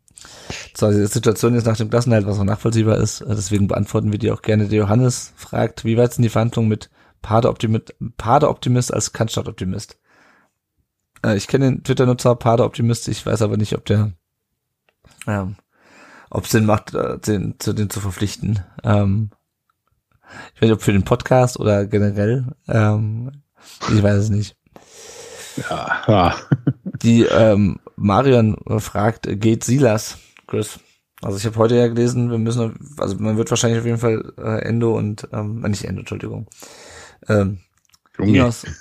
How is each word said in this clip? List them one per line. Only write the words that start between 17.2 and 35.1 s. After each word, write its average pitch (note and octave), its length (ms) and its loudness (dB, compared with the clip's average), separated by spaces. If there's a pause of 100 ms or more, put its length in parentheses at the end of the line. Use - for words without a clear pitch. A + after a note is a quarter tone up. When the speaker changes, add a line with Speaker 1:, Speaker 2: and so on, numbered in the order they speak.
Speaker 1:
zu, G#2+ 140 -4
den G#2 160 -2
zu G2+ 100 -8
verpflichten. G2 600 -4 (240)
Ähm, G#2 460 2 (1200)
ich - 60 -4
weiß A2+ 80 4
nicht, - 20 4
ob G#2+ 100 0
für G#2+ 120 2
den F#2+ 100 2
Podcast B2 560 2
oder G2+ 260 2
generell. G#2 600 0 (240)
Ähm, A2 720 0 (500)
ich G#2+ 80 6
weiß G2+ 140 6
es G#2 140 2
nicht. G#2 260 -2 (1120)
Speaker 2:
Ja, - 380 -4
ja. F#2 280 4 (320)
<laughs> - 360 -6
Speaker 1:
Die, A#2 200 6
ähm, G2+ 580 4 (160)
Marion A2 580 4 (240)
fragt, - 480 -4 (140)
geht A2+ 240 0
Silas, A#2 540 0 (280)
Chris? - 320 -6 (420)
Also G2+ 160 -6
ich G2 80 -8
habe G#2+ 120 -4
heute A2+ 180 4
ja A#2+ 140 4
gelesen, A#2+ 420 0
wir A#2 60 -2
müssen, A2+ 400 -2 (200)
also F#2+ 220 -4
man G#2+ 160 -2
wird A2+ 140 -2
wahrscheinlich A#2 320 0
auf A#2 40 -8
jeden A#2 120 0
Fall, A2+ 400 -2
äh, A2+ 260 -4
Endo A#2 340 0
und, G#2+ 360 -6